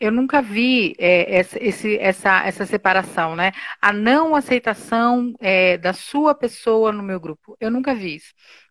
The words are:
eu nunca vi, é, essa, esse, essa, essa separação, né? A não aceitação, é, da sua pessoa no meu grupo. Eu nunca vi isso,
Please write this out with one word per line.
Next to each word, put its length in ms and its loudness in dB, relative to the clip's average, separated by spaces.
eu 100 0
nunca 300 2
vi, 580 0
é, 380 2
essa, 260 -2
esse, 340 -2
essa, 480 2
essa 200 -6
separação, 720 -2
né? 160 0
A 120 4
não 420 2
aceitação, 1040 0
é, 380 2
da 160 -2
sua 420 0
pessoa 560 0
no 100 -8
meu 200 -6
grupo. 380 -14
Eu 120 -4
nunca 240 -2
vi 200 -6
isso, 180 -20